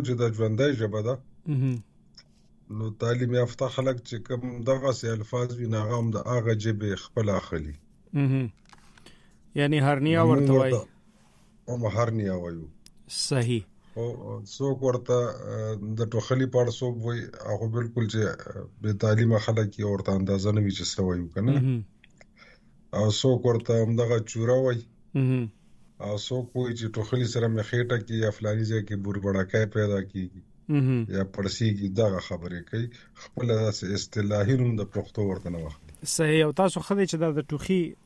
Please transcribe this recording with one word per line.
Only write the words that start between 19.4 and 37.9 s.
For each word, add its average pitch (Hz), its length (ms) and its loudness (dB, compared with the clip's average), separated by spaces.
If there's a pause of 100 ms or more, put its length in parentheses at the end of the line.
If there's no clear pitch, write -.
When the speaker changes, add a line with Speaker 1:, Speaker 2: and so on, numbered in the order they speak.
Speaker 1:
یې 104 40 -2
ورته 98 280 0
اندازه 98 400 2
نه 104 100 4
وي 101 100 2
چې 90 140 -4 (100)
څه - 40 -8
وایو، 90 280 0
که 95 140 -6
نه؟ 123 100 2
Speaker 2:
مهم. 127 340 2 (1080)
Speaker 1:
او 104 160 2
څوک 127 360 2
ورته 113 380 2
همدغه 117 360 2
چوره 117 340 0
وایي. 127 280 2 (340)
Speaker 2:
مهم. 127 360 0 (480)
Speaker 1:
او 104 180 -4
څوک 127 380 -6
وایي 123 200 -2
چې 113 160 -6
ټوخلي 123 340 -2
سره 113 220 0
مې 110 140 0
خېټه 120 380 0
کې 107 120 -10
یا 110 180 0
فلاني 110 340 -2
ځای 110 200 0
کې 104 120 -6
بوربړکی 98 720 0
پیدا 101 360 0
کیږي. 95 400 -8 (280)
Speaker 2:
مهم. 131 400 2
Speaker 1:
یا 95 140 0
پړسیږي، 101 640 -2
دغه 98 300 2
خبرې 87 420 -8 (100)
کوي. 117 160 -4 (280)
خپله 120 400 -2
داسې 104 380 0
اصطلاحي 104 640 0
نوم 120 180 2
د 104 60 -2
پښتو 101 380 -6
ورته 92 300 -2
نه 87 80 -6
واخلي. - 480 -12
Speaker 2:
صحیح. 156 400 2
او 151 60 0
تاسو 185 280 2
ښه 202 160 -2
دی 196 100 2
چې 170 100 -4
دا 160 160 0
د 143 80 -2
ټوخي، 151 560 -2 (100)